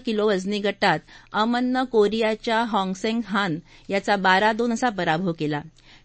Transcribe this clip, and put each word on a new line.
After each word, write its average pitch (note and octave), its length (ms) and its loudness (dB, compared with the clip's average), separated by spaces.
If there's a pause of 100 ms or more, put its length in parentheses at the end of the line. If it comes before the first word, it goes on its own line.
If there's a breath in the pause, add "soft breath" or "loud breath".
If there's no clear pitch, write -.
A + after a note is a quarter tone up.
किलो G#3+ 220 0
वजनी G3+ 320 0
गटात G3 400 0 (340 loud breath)
अमननं B3 500 0
कोरियाच्या A3 800 0
हॉंगसेंग A3 640 -2
हान F#3 340 -2 (300 loud breath)
याचा G3 260 0
बारा G3 360 4
दोन A#3 220 -2
असा B3 160 -2
पराभव F3 420 -2
केला. D3+ 300 -4 (440 soft breath)